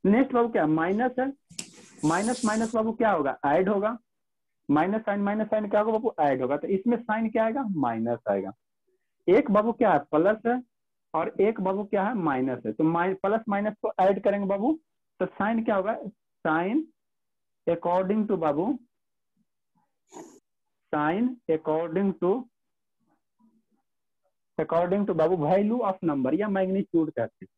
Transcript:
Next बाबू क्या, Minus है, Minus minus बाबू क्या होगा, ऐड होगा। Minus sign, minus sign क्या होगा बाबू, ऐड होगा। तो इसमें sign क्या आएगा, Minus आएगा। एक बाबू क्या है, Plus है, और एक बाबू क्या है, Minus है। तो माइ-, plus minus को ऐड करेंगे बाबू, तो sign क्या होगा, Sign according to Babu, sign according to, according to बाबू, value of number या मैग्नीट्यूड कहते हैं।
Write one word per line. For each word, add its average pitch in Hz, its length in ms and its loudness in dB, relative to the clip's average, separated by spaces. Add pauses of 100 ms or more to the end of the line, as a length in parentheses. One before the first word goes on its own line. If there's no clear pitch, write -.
Next 254 280 4
बाबू 233 160 2
क्या, 190 180 0
Minus 190 520 0
है, 277 140 -2 (720)
Minus 220 400 0
minus 220 300 0
बाबू 220 160 0
क्या 214 200 2
होगा, 139 340 0
ऐड 170 240 4
होगा। 214 280 0 (760)
Minus 185 300 2
sign, 208 180 -2
minus 208 280 -2
sign 214 220 -2
क्या 208 100 2
होगा 220 120 2
बाबू, 220 280 -2
ऐड 139 220 2
होगा। 131 160 0
तो - 100 -6
इसमें 214 300 0
sign 220 320 -2
क्या 220 160 0
आएगा, 254 180 -2
Minus 120 560 -2 (100)
आएगा। 98 240 -2 (760)
एक 214 220 4
बाबू 214 200 2
क्या 220 200 2
है, 147 80 4
Plus 170 380 0 (100)
है, 247 160 0 (500)
और 165 280 -4
एक 214 200 2
बाबू 190 220 -2
क्या 196 200 -2
है, 220 100 -2
Minus 135 520 -2
है। 107 80 -4
तो 156 100 -2
माइ-, 170 320 2
plus 214 340 0
minus 208 240 -2 (120)
को - 140 -2
ऐड 196 240 4
करेंगे 202 240 0
बाबू, 214 320 0 (400)
तो 185 60 0
sign 220 380 -2
क्या 220 120 0
होगा, 196 180 0 (540)
Sign 185 400 0 (840)
according 185 580 0
to 196 100 0
Babu, 160 420 0 (2250)
sign 170 360 0 (220)
according 165 640 -2 (100)
to, 226 200 0 (2250)
according 180 440 0
to 185 100 -2
बाबू, 160 200 2
value 202 460 0
of 190 120 -2 (160)
number 139 300 0
या 208 80 -2
मैग्नीट्यूड 190 640 0
कहते 113 340 -8
हैं। - 20 -20 (100)